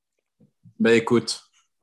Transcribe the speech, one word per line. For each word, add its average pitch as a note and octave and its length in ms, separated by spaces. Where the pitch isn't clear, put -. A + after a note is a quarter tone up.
Bah A2+ 140
écoute, A2+ 460